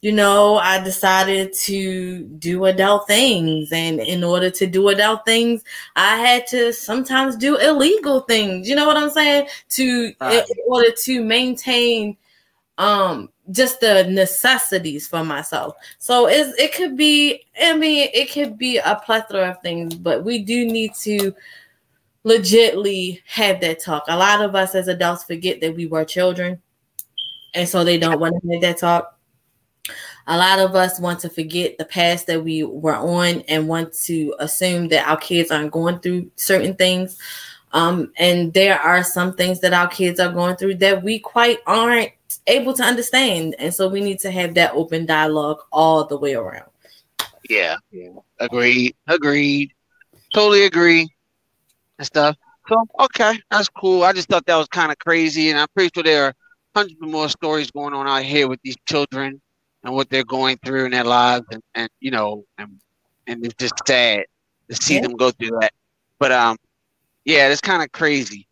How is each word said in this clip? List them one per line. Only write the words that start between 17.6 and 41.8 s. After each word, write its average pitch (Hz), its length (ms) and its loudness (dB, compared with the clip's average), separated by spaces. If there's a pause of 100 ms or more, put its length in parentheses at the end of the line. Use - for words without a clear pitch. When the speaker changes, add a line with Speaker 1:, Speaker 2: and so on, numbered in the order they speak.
Speaker 1:
I 330 160 2
mean, 302 360 0
it 262 180 0
could 233 260 -4
be 247 200 -2
a 202 280 0
plethora 202 460 -2
of 180 100 -14
things, 170 320 -6
but 170 300 -4
we 233 160 -4
do 233 260 -2
need 226 360 -4
to 202 340 -2 (880)
legitly 202 1040 2
have 196 340 0
that 165 200 -4
talk. 151 260 -6
A 160 100 -2
lot 202 240 4
of 196 140 -2
us 190 180 0
as 185 140 -2
adults 175 360 -2
forget 175 380 -6
that 160 140 -4
we 170 100 -8
were 156 200 -2
children, 180 560 -2 (920)
and 175 140 -2
so 175 160 0
they 175 140 4
don't 165 220 0
wanna 170 200 -2 (140)
have 170 80 -2
that 170 160 0
talk. 170 400 0 (1080)
A 165 100 0
lot 190 220 4
of 190 160 2
us 185 240 2
want 175 220 -4
to 170 80 -8
forget 170 480 -6
the 156 80 -8
past 175 420 0
that 165 160 0
we 160 200 -2
were 151 320 -2
on 175 520 0
and 156 200 -2
want 165 240 -4 (140)
to 156 340 -4
assume 175 500 -2
that 160 180 0
our 156 100 0
kids 170 340 -2
aren't 151 200 -2
going 170 280 -2
through 180 360 -6
certain 190 400 0
things. 185 420 -2 (560)
Um, 170 440 0
and 175 360 2
there 190 260 4
are 175 240 2
some 180 300 -2
things 180 280 -2
that 180 120 2
our 175 140 2
kids 175 320 -2
are 175 120 0
going 175 260 -2
through 196 180 -2
that 190 280 2
we 214 160 -4
quite 233 460 0
aren't 226 460 0 (340)